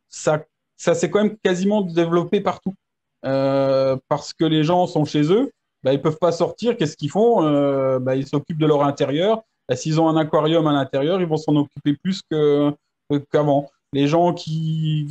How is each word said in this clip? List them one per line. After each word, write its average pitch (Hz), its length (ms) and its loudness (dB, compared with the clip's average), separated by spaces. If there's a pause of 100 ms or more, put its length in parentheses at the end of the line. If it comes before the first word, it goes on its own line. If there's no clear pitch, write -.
ça, 156 340 -2 (340)
ça 170 180 0
s'est 170 160 -2
quand 208 120 2
même 214 200 -2
quasiment 196 380 0
développé 170 600 0
partout. 190 320 -6 (520)
Euh, 135 720 0 (100)
parce - 260 -4
que 165 120 0
les 156 180 2
gens 180 240 2
sont 156 180 0
chez 151 260 0
eux, 247 200 2 (320)
ben, 135 100 2
ils 143 80 -2
peuvent 156 180 -2
pas 170 120 2
sortir, 220 460 -2
qu'est-ce 147 180 -2
qu'ils 147 140 -8
font ? 214 340 2
Euh, 139 560 0
ben, 131 140 -2
ils 139 140 -4
s'occupent 151 320 -6
de 156 80 2
leur 143 160 4
intérieur. 151 580 0 (260)
Ben, 127 80 0
s'ils 156 240 -2
ont 165 80 4
un 160 100 2
aquarium 156 500 2
à 147 60 2
l'intérieur, 143 480 0
ils 175 60 -2
vont 156 100 -2
s'en 151 180 0
occuper 143 380 -2
plus 190 360 -6
que, 147 420 2 (600)
qu'avant. 147 380 2 (240)
Les 139 140 2
gens 170 260 2
qui, 156 760 -4